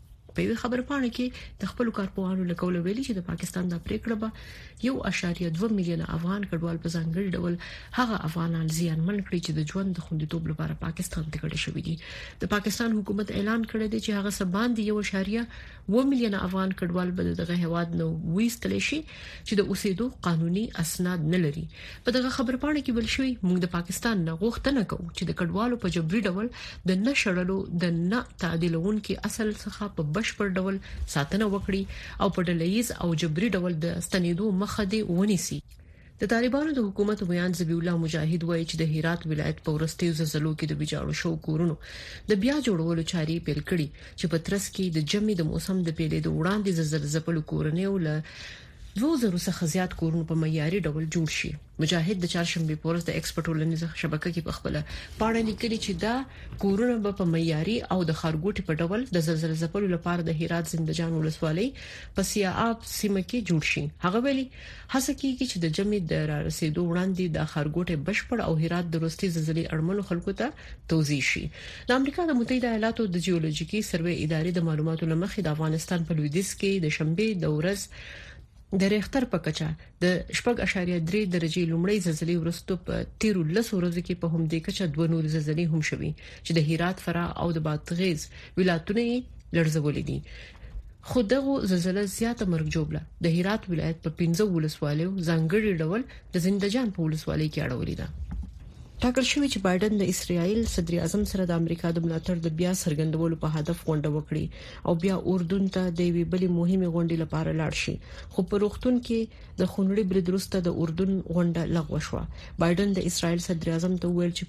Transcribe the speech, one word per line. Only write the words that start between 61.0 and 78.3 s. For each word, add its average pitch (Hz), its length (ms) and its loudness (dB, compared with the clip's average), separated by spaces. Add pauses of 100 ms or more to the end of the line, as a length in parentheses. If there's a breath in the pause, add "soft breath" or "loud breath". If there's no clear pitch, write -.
ولسوالۍ 160 560 0 (500 loud breath)
په 190 120 2
سیاه 190 220 2 (140)
آب 226 100 0 (160)
سیمه 196 360 2
کې 247 100 0 (100)
جوړ 160 220 4
شي. 147 120 -2 (220)
هغه 208 200 2
ویلي، 269 200 2 (480 loud breath)
هڅه 269 180 2 (100)
کیږي 262 300 0
چې - 120 -6
د 165 40 4 (100)
جمعې 208 220 2 (120)
د - 20 0 (180)
را 147 160 -2
رسیدو 156 400 0
وړاندې 180 380 2 (120)
دا 156 60 0 (100)
ښارګوټی 160 420 0 (120)
بشپړ 214 300 -2 (100)
او 165 60 4 (100)
هرات 170 280 0
د 160 40 0
وروستي 165 400 0
زلزلې 160 280 0 (100)
اړمنو 170 360 0
خلکو 180 220 -2 (100)
ته 226 60 0 (480 loud breath)
توضیح 147 280 2 (100)
شي. - 120 -2 (420 loud breath)
د 254 140 4
امریکا 285 240 0
د 269 160 4
متحده 247 320 2
ایالاتو 226 340 2
د 175 200 0
جیولوژیکي 160 540 0 (100)
سروې 170 240 0 (100)
ادارې 160 340 0
د 165 120 2
معلوماتو 160 420 0
له 160 100 2
مخې 208 240 -4
د 151 80 0
افغانستان 160 440 0 (100)
په 156 100 0
لویدیځ 151 300 0 (100)
کې 196 120 2 (120)
د 151 40 2 (100)
شنبې 170 320 2 (160)
د - 0 - (140)
ورځ 196 220 0 (1000 loud breath)